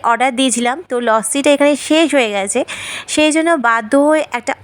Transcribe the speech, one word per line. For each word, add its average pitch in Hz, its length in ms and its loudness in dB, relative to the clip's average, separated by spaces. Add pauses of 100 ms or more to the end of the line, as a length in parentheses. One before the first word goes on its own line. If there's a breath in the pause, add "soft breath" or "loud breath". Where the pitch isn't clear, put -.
অর্ডার 247 320 0
দিয়েছিলাম, 247 540 -2
তো 247 100 -4
লস্যিটা 240 520 0
এখানে 285 240 2
শেষ 311 400 0
হয়ে 240 140 2
গেছে, 202 360 -4 (420 loud breath)
সেই 302 240 0
জন্য 320 200 0
বাধ্য 233 460 0
হয়ে 302 340 2
একটা 240 220 -6 (100)